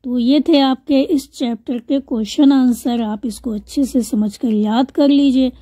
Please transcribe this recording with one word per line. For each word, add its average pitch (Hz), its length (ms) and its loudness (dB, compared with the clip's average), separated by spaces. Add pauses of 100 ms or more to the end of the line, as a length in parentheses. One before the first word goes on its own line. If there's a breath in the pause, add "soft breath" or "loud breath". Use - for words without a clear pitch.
तो 247 160 -4
ये 262 220 2
थे 294 180 2
आपके 269 420 0
इस 285 300 -2
चैप्टर 240 460 -6
के 269 220 -4
क्वेश्चन 269 520 0
आंसर। 247 500 0
आप 214 240 -6
इसको 226 260 -8
अच्छे 214 340 -4
से 247 160 -2
समझकर 214 460 -4
याद 220 440 0
कर 285 180 2
लीजिए 262 420 2 (100)